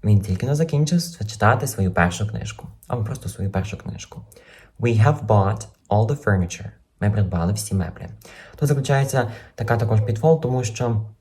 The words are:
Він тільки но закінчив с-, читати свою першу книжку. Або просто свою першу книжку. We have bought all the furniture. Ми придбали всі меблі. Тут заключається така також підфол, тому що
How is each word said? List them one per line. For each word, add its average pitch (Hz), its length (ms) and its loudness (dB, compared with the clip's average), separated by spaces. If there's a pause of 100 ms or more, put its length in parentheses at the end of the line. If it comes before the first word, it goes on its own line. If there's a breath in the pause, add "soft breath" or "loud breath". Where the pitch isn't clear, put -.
Він 101 160 6
тільки 92 260 -4
но 143 80 0
закінчив 156 460 2
с-, - 260 -8
читати - 400 2
свою 92 260 -2
першу 90 360 0
книжку. - 380 -10 (200)
Або 117 180 -4
просто - 240 -8
свою 98 220 -6
першу 95 260 -4
книжку. - 460 -14 (560 loud breath)
We 117 160 2
have 135 320 4
bought 101 400 2 (240)
all 110 160 4
the 143 100 0
furniture. 95 640 -2 (220)
Ми 104 100 2
придбали 90 420 0
всі - 220 -4
меблі. 90 340 -4 (480 loud breath)
Тут 147 120 0
заключається 135 600 2 (240 loud breath)
така 117 220 0
також 110 240 2
підфол, 156 400 4
тому 127 240 -2
що 117 420 -2 (140)